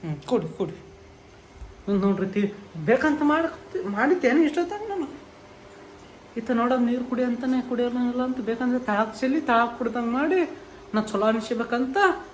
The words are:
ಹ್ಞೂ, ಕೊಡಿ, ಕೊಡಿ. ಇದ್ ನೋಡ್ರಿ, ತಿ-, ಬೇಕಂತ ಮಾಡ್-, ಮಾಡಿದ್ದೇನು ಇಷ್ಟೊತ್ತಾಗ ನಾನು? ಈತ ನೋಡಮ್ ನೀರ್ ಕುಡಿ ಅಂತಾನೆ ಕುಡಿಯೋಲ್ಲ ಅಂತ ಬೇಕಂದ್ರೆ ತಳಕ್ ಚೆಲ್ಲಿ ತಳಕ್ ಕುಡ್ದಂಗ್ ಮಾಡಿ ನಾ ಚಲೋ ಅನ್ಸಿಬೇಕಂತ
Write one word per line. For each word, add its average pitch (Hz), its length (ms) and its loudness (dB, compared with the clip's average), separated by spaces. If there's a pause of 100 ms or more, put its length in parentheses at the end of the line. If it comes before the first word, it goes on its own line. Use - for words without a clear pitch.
ಹ್ಞೂ, 151 220 -6
ಕೊಡಿ, 220 320 -2
ಕೊಡಿ. 170 140 -4 (1160)
ಇದ್ 202 140 2
ನೋಡ್ರಿ, 196 260 2
ತಿ-, 202 260 0 (320)
ಬೇಕಂತ 285 380 4
ಮಾಡ್-, 320 640 0
ಮಾಡಿದ್ದೇನು 269 560 4
ಇಷ್ಟೊತ್ತಾಗ 349 460 0
ನಾನು? 370 180 -4 (1300)
ಈತ 226 140 -4
ನೋಡಮ್ 240 340 2
ನೀರ್ 240 180 0
ಕುಡಿ 247 200 -2
ಅಂತಾನೆ 247 460 0
ಕುಡಿಯೋಲ್ಲ 247 540 0
ಅಂತ 254 160 -2
ಬೇಕಂದ್ರೆ 240 400 0
ತಳಕ್ 220 400 0
ಚೆಲ್ಲಿ 269 220 2
ತಳಕ್ 233 360 2
ಕುಡ್ದಂಗ್ 233 360 -2
ಮಾಡಿ 311 260 2 (540)
ನಾ 214 80 2
ಚಲೋ 208 240 -2
ಅನ್ಸಿಬೇಕಂತ 233 720 0 (360)